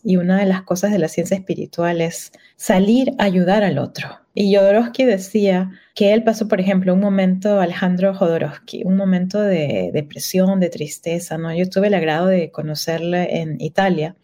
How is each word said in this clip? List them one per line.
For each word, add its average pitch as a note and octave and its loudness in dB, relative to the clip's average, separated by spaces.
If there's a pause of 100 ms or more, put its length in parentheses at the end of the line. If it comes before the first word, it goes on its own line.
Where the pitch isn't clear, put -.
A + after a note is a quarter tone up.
Y F#3 2
una F#3 2
de G3+ 2
las F#3+ 0
cosas F3+ -2
de G#3 2
la D#3+ 0
ciencia E3+ -4
espiritual E3+ -4
es E3 -6 (240)
salir A3 2
a G3+ 0
ayudar F#3 2
al D#3+ 0
otro. - -6 (300)
Y G3+ 2
Jodorowsky G#3+ 4
decía F#3+ 0 (220)
que G3+ 4
él A3+ 4
pasó, A3 -2
por G3+ 0
ejemplo, F#3 2
un F#3 4
momento, G3 2
Alejandro F3+ 0
Jodorowsky, E3 -4
un F#3 2
momento F#3+ 0
de D3 0
depresión, F#3 0
de F3 2
tristeza, E3 -8
¿no? E3 -6
Yo F3+ -2
tuve G3 0
el G#3 2
agrado D#3+ 0
de F3+ 0
conocerle E3 -4
en D#3+ -6
Italia E3 -2